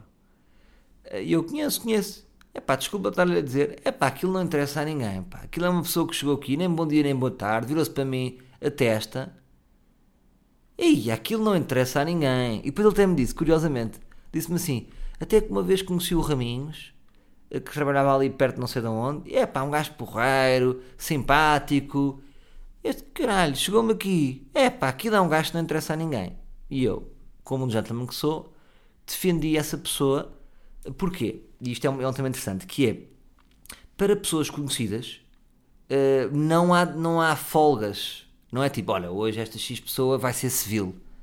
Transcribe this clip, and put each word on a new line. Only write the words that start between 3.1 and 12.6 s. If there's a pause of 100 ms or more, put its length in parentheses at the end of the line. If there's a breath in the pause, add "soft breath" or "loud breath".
a
dizer."
"Epá,
aquilo
não
interessa
a
ninguém,
pá.
Aquilo
é
uma
pessoa
que
chegou
aqui,
nem
bom
dia,
nem
boa
tarde,
virou-se
para
mim (200 loud breath)
a
testa." (1400)
E
aquilo
não
interessa
a
ninguém.